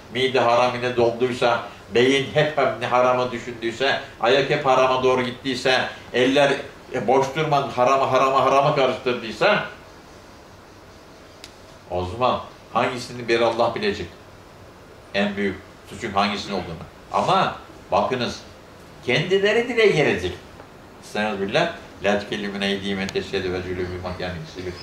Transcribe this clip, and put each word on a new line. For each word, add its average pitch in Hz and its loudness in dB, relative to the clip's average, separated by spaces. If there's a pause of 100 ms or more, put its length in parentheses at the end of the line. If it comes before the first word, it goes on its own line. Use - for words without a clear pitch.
(120)
mide 127 0
haram 120 4
ile 120 -4
dolduysa, 120 2 (320)
beyin 127 4
hep, 151 2
hep 123 0
harama 127 2
düşündüyse, 117 -4 (200)
ayak 135 2
hep 143 0
harama 131 4
doğru 127 4
gittiyse, 123 -2 (240)
eller, 135 4 (420)
e, 123 -4
boş 135 4 (100)
durmadan 143 0
harama, 127 2
harama, 131 4
harama 139 4
karıştırdıysa, 127 0 (2250)
o 90 -4
zaman 113 -2 (320)
hangisini 123 -4
bir 117 4
Allah 117 2
bilecek? 104 -4 (1080)
En 101 -2
büyük 101 -2 (340)
suçun 101 -10
hangisinin 101 -2
olduğunu. 85 -8 (280)
Ama 143 0 (360)
bakınız, 110 0 (640)
kendileri 196 2
dile 220 4
gelecek. 151 2 (720)
Estağfirullah. 107 -2 (320)
"La 101 2
tükellimün 101 -6
eydihim 98 -2
ve 95 -4
teşhedü 92 -4
ve 92 -4
cülûbühüm 90 -6
bimâ 90 -8
kânû 90 -8
yeksibûn." 87 -10